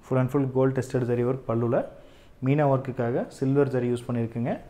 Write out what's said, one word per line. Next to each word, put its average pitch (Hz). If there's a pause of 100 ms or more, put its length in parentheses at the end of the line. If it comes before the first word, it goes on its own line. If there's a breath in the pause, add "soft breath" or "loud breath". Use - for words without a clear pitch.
Full 131
and 127
full 139 (100)
gold 131
tested 123
zari 120
work 135
பல்லுல. 117 (680 loud breath)
மீனா 143
ஒர்க்குக்காக 127 (180)
சில்வர் 135
ஜரி 123
யூஸ் 120
பண்ணியிருக்குங்க. 120 (180)